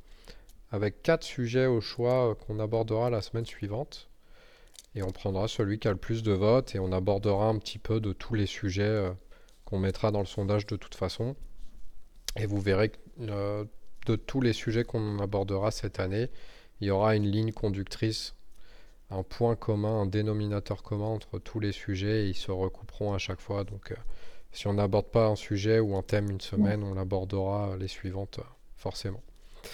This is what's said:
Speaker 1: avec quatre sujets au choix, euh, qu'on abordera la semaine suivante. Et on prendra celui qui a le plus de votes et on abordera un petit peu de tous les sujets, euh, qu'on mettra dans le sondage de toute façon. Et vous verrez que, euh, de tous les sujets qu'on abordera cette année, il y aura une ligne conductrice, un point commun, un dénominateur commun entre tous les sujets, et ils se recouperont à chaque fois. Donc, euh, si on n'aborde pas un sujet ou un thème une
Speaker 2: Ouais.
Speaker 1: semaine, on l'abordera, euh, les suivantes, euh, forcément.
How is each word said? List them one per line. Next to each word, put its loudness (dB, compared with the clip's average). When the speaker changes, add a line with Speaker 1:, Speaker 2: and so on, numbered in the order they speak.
Speaker 1:
avec 0
quatre 4
sujets 2
au 4
choix, 2
euh, 0
qu'on -6
abordera 2
la 2
semaine -4
suivante. -6
Et -4
on -2
prendra -2
celui 0
qui -2
a 4
le 0
plus -2
de 4
votes 4
et -2
on 0
abordera 2
un 2
petit -8
peu 0
de 0
tous -6
les 4
sujets, -2
euh, 2
qu'on -2
mettra 2
dans 2
le 0
sondage 0
de -4
toute -12
façon. -2
Et 0
vous 2
verrez 4
que, -10
euh, -2
de 4
tous -2
les 6
sujets 0
qu'on -2
abordera 2
cette -4
année, 0
il 0
y 6
aura 6
une 4
ligne 2
conductrice, -2
un -4
point 2
commun, 2
un 2
dénominateur 0
commun -2
entre -4
tous -6
les 2
sujets, 0
et 2
ils 0
se 0
recouperont -2
à 0
chaque -4
fois. -2
Donc, -8
euh, -6
si -6
on 2
n'aborde 4
pas 6
un 4
sujet 2
ou 2
un 0
thème 2
une -2
Speaker 2:
Ouais. -6
Speaker 1:
semaine, 2
on -4
l'abordera, 0
euh, -4
les -2
suivantes, -6
euh, -6
forcément. -6